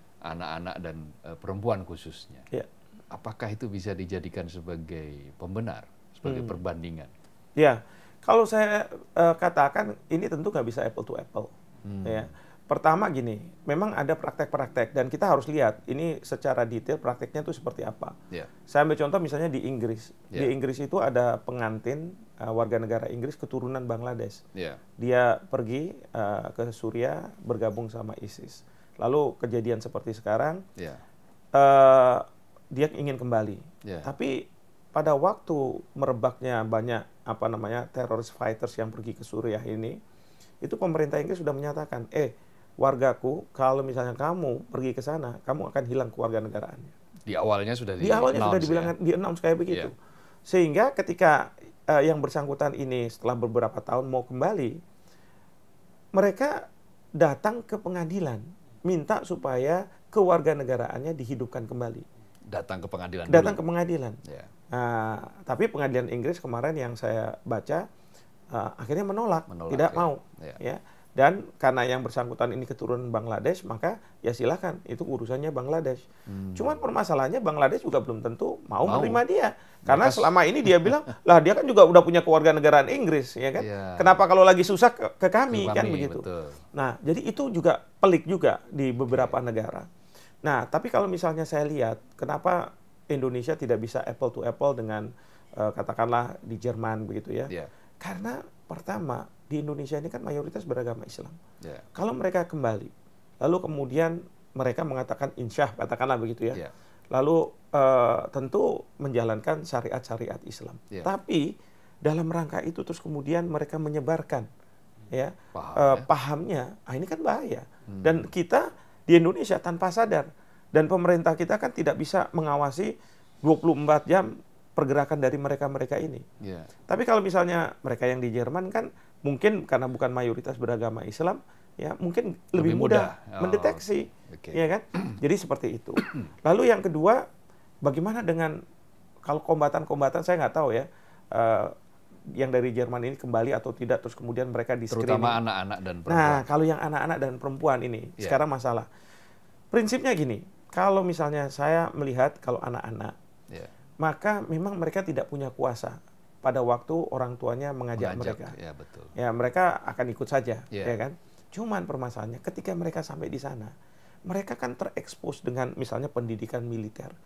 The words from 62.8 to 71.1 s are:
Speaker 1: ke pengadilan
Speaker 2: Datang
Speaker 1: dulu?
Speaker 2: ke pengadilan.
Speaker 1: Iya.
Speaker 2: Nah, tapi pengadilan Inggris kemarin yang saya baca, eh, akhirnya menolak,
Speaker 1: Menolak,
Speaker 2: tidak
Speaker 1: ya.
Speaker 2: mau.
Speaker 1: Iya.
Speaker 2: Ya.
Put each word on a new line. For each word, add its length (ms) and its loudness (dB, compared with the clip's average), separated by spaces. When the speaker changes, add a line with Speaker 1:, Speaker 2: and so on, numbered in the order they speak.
Speaker 1:
ke 40 -12
pengadilan 400 -8
Speaker 2:
Datang 280 6
Speaker 1:
dulu? 60 -8
Speaker 2:
ke 40 -6
pengadilan. 480 -2
Speaker 1:
Iya. 180 -16
Speaker 2:
Nah, 460 -2
tapi 240 0
pengadilan 420 -2
Inggris 280 -4
kemarin 380 -4
yang 200 -6
saya 480 -4
baca, 440 -4
eh, 240 -6
akhirnya 320 -4
menolak, 420 -2
Speaker 1:
Menolak, 240 -10
Speaker 2:
tidak 200 2
Speaker 1:
ya. 40 -12
Speaker 2:
mau. 180 2
Speaker 1:
Iya. 220 -16
Speaker 2:
Ya. 180 -6